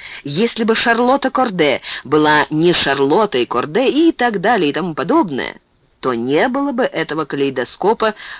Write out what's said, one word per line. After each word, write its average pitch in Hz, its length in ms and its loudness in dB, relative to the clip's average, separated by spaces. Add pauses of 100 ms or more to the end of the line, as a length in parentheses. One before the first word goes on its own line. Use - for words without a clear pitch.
(220)
если 214 420 -2
бы 220 100 2
Шарлотта 247 560 2
Корде 175 500 0 (220)
была 151 460 2
не 165 240 2
Шарлоттой 139 720 2
Корде 151 440 -2
и 311 240 4
так 226 280 -2
далее 185 300 2
и - 20 -2
тому 156 220 -4
подобное, 143 640 -2 (440)
то 127 140 -2
не 139 340 0
было 277 240 -2
бы 240 120 -2
этого 156 420 -4
калейдоскопа 143 880 -2 (260)